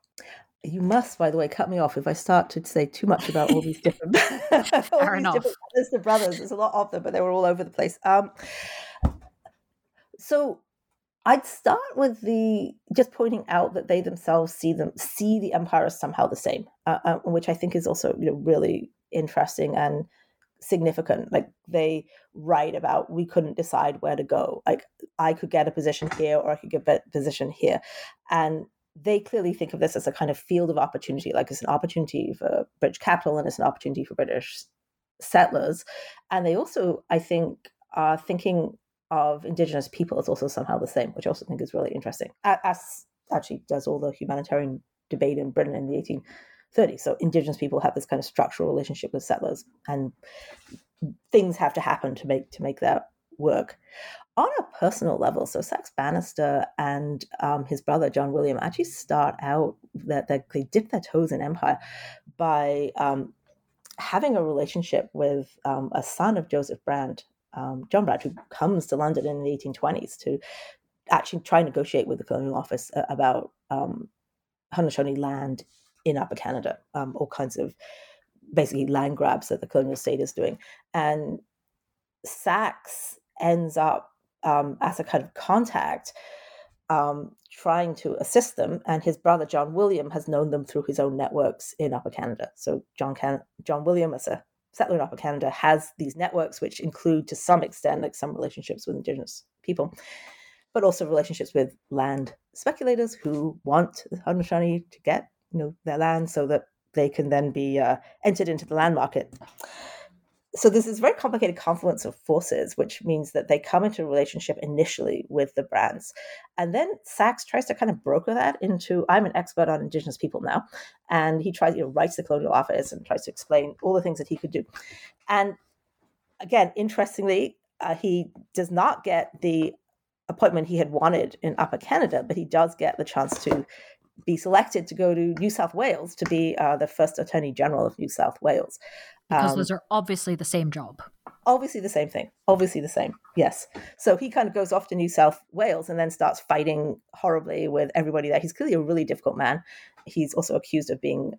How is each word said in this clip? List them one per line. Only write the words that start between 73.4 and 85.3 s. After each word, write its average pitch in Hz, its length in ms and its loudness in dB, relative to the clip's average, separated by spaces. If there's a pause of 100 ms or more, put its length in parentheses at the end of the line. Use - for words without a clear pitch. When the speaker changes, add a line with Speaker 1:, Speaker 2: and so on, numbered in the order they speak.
Speaker 1:
um, - 380 -4 (640)
Haudenosaunee 143 440 0
land 139 480 -4 (400)
in 151 120 2
Upper - 180 -4
Canada, - 440 -6 (140)
um, 135 240 -6
all 143 100 -4
kinds - 300 -8
of - 180 -6 (800)
basically 139 340 0
land 139 300 0
grabs - 320 0
that - 100 -2
the - 80 -10
colonial 135 300 0
state - 240 -2
is - 100 -2
doing. - 260 -2 (360)
And 151 460 -2 (880)
Sax - 920 -4 (220)
ends 170 340 0
up, 156 360 0 (320)
um, 147 380 2
as 170 180 -2
a 165 40 -4
kind 139 200 0
of - 100 -16